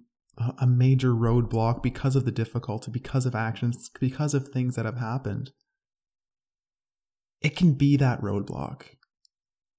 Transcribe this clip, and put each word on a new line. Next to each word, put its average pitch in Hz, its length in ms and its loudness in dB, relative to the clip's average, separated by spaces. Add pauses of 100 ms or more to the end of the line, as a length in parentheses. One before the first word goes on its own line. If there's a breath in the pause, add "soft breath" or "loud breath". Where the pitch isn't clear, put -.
(360)
a, 113 220 -2
a 131 80 2
major 127 480 4
roadblock 117 680 2
because 131 340 0
of 131 100 0
the 113 40 0
difficulty, 110 600 -4
because 127 360 -4
of 123 80 -4
actions, 113 560 -4 (100)
because 143 340 -2
of 135 140 -2
things 127 280 -4
that 113 80 -2
have 113 140 -6
happened. 117 540 -6 (1900)
It - 160 -2
can 165 180 6
be 143 220 4
that 131 240 2
roadblock. - 600 -4 (960)